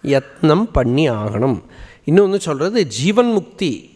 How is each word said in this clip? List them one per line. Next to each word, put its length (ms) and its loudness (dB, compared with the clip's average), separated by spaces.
யத்னம் 680 0
பண்ணி 400 2
ஆகணும். 460 -2
இன்னொன்னு 340 2
சொல்றது 400 -2
ஜீவன் 400 0
முக்தி 400 -4